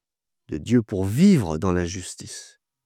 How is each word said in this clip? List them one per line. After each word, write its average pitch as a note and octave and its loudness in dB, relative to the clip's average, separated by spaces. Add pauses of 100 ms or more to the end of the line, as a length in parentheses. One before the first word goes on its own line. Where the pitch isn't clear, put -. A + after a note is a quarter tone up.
(480)
de D2+ -8
Dieu A2 2
pour F#2+ -4
vivre A#2 2
dans F#2 0
la F2+ 0
justice, - -14 (260)